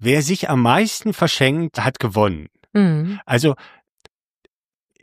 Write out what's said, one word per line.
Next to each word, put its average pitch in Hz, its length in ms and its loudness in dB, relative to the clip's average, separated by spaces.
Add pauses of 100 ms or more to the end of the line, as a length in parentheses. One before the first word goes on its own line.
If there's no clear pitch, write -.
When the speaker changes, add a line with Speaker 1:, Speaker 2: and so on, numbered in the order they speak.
Speaker 1:
Wer 131 220 2
sich 175 260 -4
am 135 140 2
meisten 208 500 0
verschenkt, 151 720 -2
hat - 160 -4
gewonnen. 101 480 -2 (240)
Speaker 2:
Mhm. 185 540 0
Speaker 1:
Also 131 280 2 (1500)